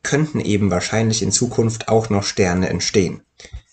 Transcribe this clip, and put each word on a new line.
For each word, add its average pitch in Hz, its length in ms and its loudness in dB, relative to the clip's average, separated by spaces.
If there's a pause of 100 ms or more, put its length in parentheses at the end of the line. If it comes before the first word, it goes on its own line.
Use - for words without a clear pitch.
könnten 147 380 0
eben 98 300 0
wahrscheinlich 110 500 0
in 98 100 0
Zukunft 113 580 0
auch 110 200 2
noch 98 140 2
Sterne 92 480 0
entstehen. 87 500 0 (520)